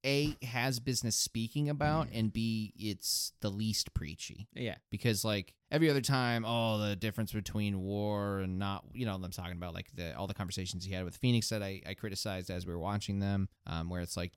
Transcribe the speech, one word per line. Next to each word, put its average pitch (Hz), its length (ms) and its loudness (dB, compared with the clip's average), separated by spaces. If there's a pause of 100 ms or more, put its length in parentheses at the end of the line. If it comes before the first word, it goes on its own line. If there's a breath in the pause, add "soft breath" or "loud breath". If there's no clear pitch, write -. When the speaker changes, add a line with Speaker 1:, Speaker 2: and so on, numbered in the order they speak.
Speaker 1:
A, 147 300 4 (100)
has 123 340 0
business 120 360 0
speaking 131 540 0
about, 151 420 2
Speaker 2:
Mm. 117 80 -4
Speaker 1:
and 110 140 4
B, 113 440 0
it's - 540 -2 (100)
the 107 80 0
least 107 460 0
preachy. - 580 -6
Speaker 2:
Yeah. 117 220 -4 (160)
Speaker 1:
Because, 107 340 2
like, 104 300 0 (160)
every 156 180 6
other 139 120 6
time, 120 440 2
"Oh, 113 320 4
the 104 180 2
difference 107 360 -2
between 101 500 0
war 101 600 0
and 92 180 0
not," 98 240 -2 (100)
you 123 140 -2
know, 98 80 0
I'm 92 160 -6
talking 90 260 -6
about, 87 160 -6
like, 90 220 -8
the, 82 200 -4
all 90 120 -4
the 98 80 -4
conversations 92 500 -4
he 98 80 -4
had 92 100 -2
with 87 140 -6
Phoenix 120 320 4
that 107 140 -2
I, 98 200 -6
I 95 120 -8
criticized 95 560 -4
as 90 160 -4
we 85 60 -4
were 85 60 -4
watching 101 380 -2
them, 98 320 2 (160)
um, 82 240 -4
where 90 120 -2
it's 85 140 -6
like, 90 220 -4